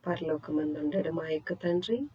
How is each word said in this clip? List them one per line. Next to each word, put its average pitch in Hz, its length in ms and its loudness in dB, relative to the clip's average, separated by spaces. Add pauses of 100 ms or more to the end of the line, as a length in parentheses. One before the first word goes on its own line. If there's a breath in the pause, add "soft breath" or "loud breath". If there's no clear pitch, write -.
పరలోకమందుండడు 151 1000 0
మా 165 180 -2
యొక్క 156 260 -2
తండ్రి 180 480 0 (120)